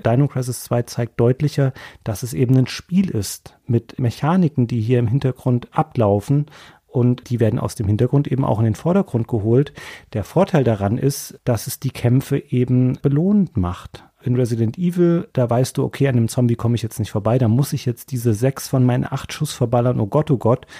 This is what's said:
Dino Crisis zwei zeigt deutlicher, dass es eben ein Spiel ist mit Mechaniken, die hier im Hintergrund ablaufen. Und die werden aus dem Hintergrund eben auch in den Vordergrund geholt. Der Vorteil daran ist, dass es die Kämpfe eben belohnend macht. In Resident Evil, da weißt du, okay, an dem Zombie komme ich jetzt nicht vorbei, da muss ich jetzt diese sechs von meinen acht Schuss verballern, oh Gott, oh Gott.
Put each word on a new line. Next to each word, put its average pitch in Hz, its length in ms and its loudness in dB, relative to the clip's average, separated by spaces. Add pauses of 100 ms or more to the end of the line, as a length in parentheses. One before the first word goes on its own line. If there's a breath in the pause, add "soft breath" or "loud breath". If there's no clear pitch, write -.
Dino 127 240 2
Crisis 127 360 -6
zwei 120 180 -2
zeigt - 360 -8
deutlicher, 135 540 2 (320 loud breath)
dass - 180 -6
es 123 120 -6
eben 131 240 4
ein 127 80 4
Spiel 185 420 -2
ist - 480 -8 (100)
mit - 320 -2
Mechaniken, 143 680 0
die 117 160 -2
hier 120 160 2
im 120 100 0
Hintergrund 127 640 -2
ablaufen. 127 720 0 (460 loud breath)
Und 123 380 0
die 120 100 -2
werden 113 220 2
aus - 140 -6
dem 110 120 -6
Hintergrund 123 420 2
eben 123 180 -2
auch 110 120 0
in 110 60 2
den 110 100 2
Vordergrund 170 540 -2
geholt. 117 460 0 (400 loud breath)
Der 104 100 -4
Vorteil 160 400 2
daran 104 320 0
ist, - 480 -4
dass 120 220 -2
es - 140 -10
die 135 100 -4
Kämpfe 135 480 0
eben 127 640 0
belohnend 170 560 2
macht. - 460 -6 (180)
In 123 140 0
Resident 117 420 0
Evil, 175 560 0
da - 160 0
weißt 127 260 0
du, 135 80 0
okay, 135 240 0
an 123 80 2
dem 117 120 2
Zombie 120 280 0
komme 117 200 0
ich - 60 -4
jetzt 113 160 -8
nicht 107 120 -4
vorbei, 110 260 0
da 123 100 2
muss 127 280 2
ich - 100 -6
jetzt - 260 -6
diese 120 220 0
sechs 123 360 -2
von 127 160 2
meinen 123 200 2
acht - 300 -8
Schuss - 180 -4
verballern, 123 480 0
oh 107 60 0
Gott, 151 240 0
oh 127 80 2
Gott. 120 280 0 (120)